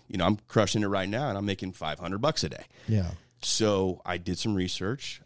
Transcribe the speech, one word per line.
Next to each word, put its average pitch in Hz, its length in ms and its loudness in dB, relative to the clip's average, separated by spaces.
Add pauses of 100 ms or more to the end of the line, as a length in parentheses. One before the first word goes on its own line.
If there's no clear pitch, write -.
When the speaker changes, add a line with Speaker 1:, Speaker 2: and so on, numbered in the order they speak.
Speaker 1:
You - 120 -6
know, 85 60 4
I'm 104 120 4 (100)
crushing 107 360 4
it 101 40 0
right 98 220 0
now, 127 180 -2
and 101 100 -2
I'm 98 80 -2
making 95 280 -2
five 76 260 -6
hundred 92 200 -4
bucks 139 260 0
a 80 40 0
day. - 140 -12 (240)
Speaker 2:
Yeah. 95 240 2 (300)
Speaker 1:
So 95 640 2
I 90 120 -2
did 87 200 -4
some 107 180 0
research. 92 720 -2